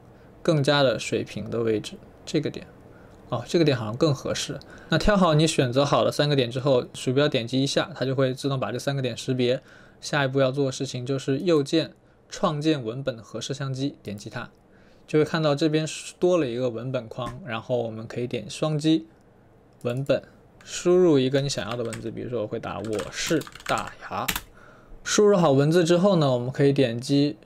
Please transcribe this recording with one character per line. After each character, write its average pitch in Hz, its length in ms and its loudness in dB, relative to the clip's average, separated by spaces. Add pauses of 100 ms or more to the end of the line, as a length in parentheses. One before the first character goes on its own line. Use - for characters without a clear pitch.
(420)
更 156 200 2
加 143 220 4
的 120 120 4
水 104 280 -2
平 107 260 -10
的 113 140 -4
位 110 160 2
置， - 160 -12 (280)
这 156 160 -2
个 135 80 -4
点。 - 180 -12 (640)
哦， 117 180 -4
这 175 100 2
个 165 60 6
点 139 120 4
好 110 100 -6
像 110 100 -6
更 151 180 2
合 - 200 -6
适。 - 260 -8 (300)
那 160 80 4
挑 208 180 4
好 180 160 6
你 151 140 6
选 131 260 2
择 131 100 4
好 135 220 4
的 117 80 2
三 147 160 0
个 147 80 4
点 120 140 2
之 127 100 -6
后， 131 320 2
鼠 - 200 -4
标 143 140 4
点 120 200 0
击 131 160 0
一 139 40 0
下， 160 280 -2
它 131 100 -4
就 131 100 -2
会 131 200 0
自 139 160 -4
动 135 100 -2
把 104 100 -4
这 120 80 -6
三 139 160 -4
个 135 60 -4
点 120 160 -4
识 - 160 -4
别。 123 300 2 (380)
下 147 240 -2
一 135 40 0
步 131 120 0
要 131 120 2
做 139 140 0
的 131 60 -2
事 139 120 -6
情 123 220 -8
就 139 120 -2
是 135 200 -2
右 170 240 2
键 151 320 -2 (340)
创 156 320 -2
建 151 240 0
文 120 180 -6
本 127 140 -4
和 113 240 -12
摄 135 140 -6
像 135 180 -6
机， 135 300 -4
点 101 140 -10
击 107 120 -14
它， 113 220 -12 (560)
就 151 120 0
会 156 60 6
看 160 180 -4
到 147 120 2
这 156 160 2
边 156 160 0 (320)
多 180 180 4
了 151 100 2
一 117 80 -4
个 127 140 -2
文 117 240 -8
本 123 160 -6
框， 123 380 -10
然 113 140 -6
后 123 180 -4
我 117 120 -2
们 110 160 -12
可 - 140 -8
以 123 60 -4
点 120 220 -6
双 156 300 -4
击 160 280 2 (760)
文 131 220 -4
本， 131 180 0 (400)
输 - 320 0
入 175 240 6
一 131 120 2
个 139 100 2
你 139 80 -2
想 104 200 -6
要 117 60 -6
的 123 80 -6
文 113 200 -8
字， 113 80 -6
比 110 100 -10
如 110 80 -8
说 117 140 -4
我 110 40 -4
会 113 140 -6
打 92 240 -8
“我 107 260 -4
是 151 320 -2 (240)
大 107 240 -2 (120)
牙”， 110 240 -6 (760)
输 - 220 2
入 202 100 6
好 165 180 4
文 143 200 4
字 180 100 4
之 170 140 4
后 190 200 4
呢， 143 140 4
我 123 80 2
们 120 140 -4
可 143 140 2
以 139 80 4
点 120 260 0
击 143 460 0